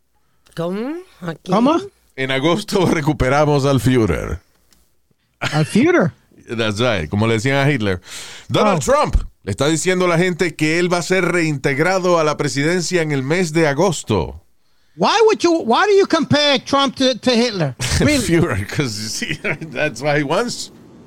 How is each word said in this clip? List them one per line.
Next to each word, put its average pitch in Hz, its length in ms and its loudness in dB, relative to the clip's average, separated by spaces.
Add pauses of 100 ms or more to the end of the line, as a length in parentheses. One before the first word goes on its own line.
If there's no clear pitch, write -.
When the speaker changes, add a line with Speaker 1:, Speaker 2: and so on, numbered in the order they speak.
(540)
Speaker 1:
¿Cómo? 196 400 -6 (280)
¿A 170 120 -10
quién? 180 220 -4
Speaker 2:
¿Cómo? 285 240 2 (340)
Speaker 3:
En 135 160 -4
agosto 160 560 0
<laughs> - 0 -
recuperamos 147 800 2
al 139 160 2
Führer. 90 580 2 (1040)
Speaker 2:
¿Al 151 260 -2
Führer? 269 460 2 (440)
Speaker 3:
That's 107 220 -2
right, 107 320 0
como 101 160 2
le 113 80 2
decían 127 220 0 (100)
a 147 40 4
Hitler. 104 300 -2 (480)
Donald 180 320 0
Speaker 2:
Oh. 208 120 0
Speaker 3:
Trump 269 240 2 (260)
le - 80 -6
está 135 180 0
diciendo 180 380 0
a - 20 2
la 165 100 2
gente 180 360 0
que 156 240 0
él 175 140 0
va 175 60 0
a 170 40 -4
ser 185 220 0
reintegrado 165 920 0
a 156 60 2
la 151 120 0
presidencia 156 680 -2
en 156 100 -2
el 139 100 -2
mes 160 300 -2
de 160 160 2
agosto. 139 760 -2 (540)
Speaker 2:
Why 208 160 2 (140)
would 440 120 4
you, 339 140 2 (120)
why 254 220 2
do 415 100 4
you 392 120 6
compare 285 500 2
Trump 277 380 0
to, 254 220 0
to - 120 0
Hitler? 214 440 0 (120)
Speaker 3:
<laughs> - 140 0
Speaker 2:
Really? 247 240 2
Speaker 3:
Führer, 160 420 0
'cause, 139 260 -2
see, 110 440 -8
<laughs> 165 360 -8
that's 127 280 -4
why 147 180 0
he 151 60 0
wants. 190 480 -4 (340)